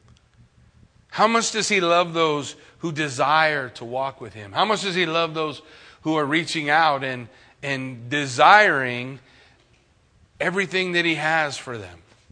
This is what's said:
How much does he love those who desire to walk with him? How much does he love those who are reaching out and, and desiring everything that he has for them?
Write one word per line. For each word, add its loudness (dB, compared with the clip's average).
How 2
much 2
does -2
he 2
love 2
those 0
who -6
desire 0
to -16
walk -6
with -16
him? -14
How 0
much 0
does -4
he 0
love -2
those -6
who 0
are 2
reaching -2
out 4
and, -8
and -8
desiring 4
everything -2
that 2
he 0
has 0
for -10
them? -14